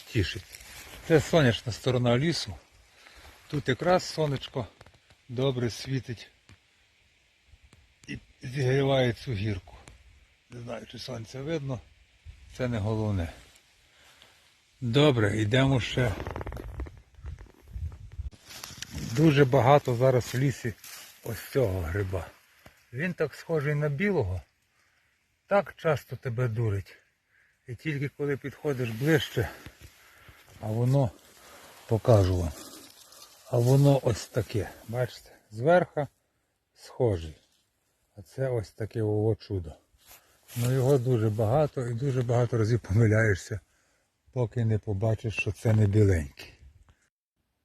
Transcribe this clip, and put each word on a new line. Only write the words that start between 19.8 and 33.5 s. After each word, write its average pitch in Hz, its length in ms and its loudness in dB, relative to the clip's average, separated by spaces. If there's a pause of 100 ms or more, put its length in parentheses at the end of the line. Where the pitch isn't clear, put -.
зараз 127 400 2
в 120 40 -2
лісі 127 360 -2 (500)
ось - 280 -10
цього 98 280 0
гриба. 92 460 -4 (640)
Він 160 220 -6
так 147 200 -4
схожий 151 400 -2
на 147 140 0
білого, 139 540 -2 (1040)
так - 300 0
часто 143 400 -2
тебе 123 320 -4
дурить. 107 480 -4 (680)
І 123 80 -12
тільки 143 340 -6
коли 143 280 -4
підходиш 127 540 -6
ближче... 127 580 2 (1160)
а - 20 -8
воно, 123 440 2 (760)
покажу 104 500 6
вам, 85 160 -2 (960)